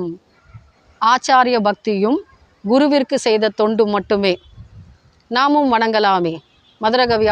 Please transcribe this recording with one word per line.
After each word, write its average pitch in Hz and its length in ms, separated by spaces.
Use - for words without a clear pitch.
ஆச்சாரிய 247 560
பக்தியும் 208 520
குருவிற்கு 269 640
செய்த 220 340
தொண்டும் 214 360
மட்டுமே. 202 360
நாமும் 285 380
வணங்கலாமே 208 640
மதுரகவி 226 480